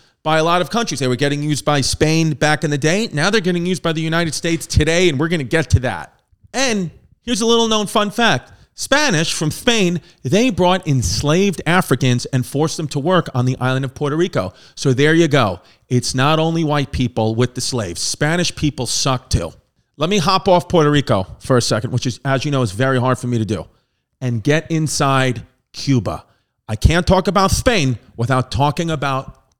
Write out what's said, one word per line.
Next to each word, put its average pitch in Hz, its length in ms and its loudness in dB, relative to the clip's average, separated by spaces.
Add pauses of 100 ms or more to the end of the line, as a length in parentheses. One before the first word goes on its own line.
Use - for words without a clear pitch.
(240)
by 156 160 2
a 156 40 2
lot 175 200 2
of - 80 -12
countries. 208 280 -2
They 131 80 0
were 123 80 0
getting 143 280 -2
used 151 220 -2
by 147 160 2
Spain 160 500 0
back 151 320 0
in 151 80 0
the 147 80 -2
day. 180 340 0
Now 151 160 0
they're 214 120 2
getting 175 260 -2
used 185 160 -4
by 165 100 -2
the 160 80 -4
United 160 320 -2
States 170 320 -4
today, 165 420 4
and 139 120 0
we're 165 80 0
gonna 160 160 -2
get 156 280 -2
to 143 100 6
that. 98 380 -6 (320)
And 214 380 -2 (320)
here's 208 200 -2
a 233 40 0
little 233 220 4
known 214 180 0
fun 208 240 0
fact. 214 440 0 (200)
Spanish 247 600 0
from 151 180 -2
Spain, 185 500 0 (220)
they 202 260 2
brought 180 380 0
enslaved 151 800 0
Africans 139 580 2
and 127 180 -2
forced 156 340 -4
them 160 100 -4
to 143 120 -6
work 170 360 0
on 123 100 0
the 127 140 0
island 131 260 -2
of 131 80 -8
Puerto 147 240 -4
Rico. 156 340 -2 (220)
So 135 200 0
there 147 200 4
you 165 140 6
go. 120 340 2 (280)
It's 123 260 0
not 147 240 2
only 165 240 0
white 147 280 -2
people 113 440 0
with 123 180 0
the 127 80 -8
slaves. 98 400 -6
Spanish 160 540 -2
people 131 320 -4
suck - 420 -2
too. 82 240 -4 (440)
Let 156 120 -2
me 208 80 2
hop 190 320 2
off 180 180 4
Puerto 151 240 4
Rico 127 340 2 (140)
for - 160 0
a 120 60 4
second, 113 300 -2
which 123 140 -2
is, - 200 -4
as 135 180 0
you 147 80 -2
know, 135 120 0
is 95 100 -2
very 131 260 0
hard 127 180 0
for 123 100 -6
me 120 100 0
to 110 80 -2
do, 95 200 -4 (540)
and 120 240 -2
get 151 260 0
inside 135 760 0 (280)
Cuba. 104 540 -2 (420)
I 110 80 -6
can't 165 320 2
talk 190 220 4
about 190 220 2
Spain 147 460 0 (200)
without 123 340 -2
talking 151 400 -2
about 135 500 -6 (180)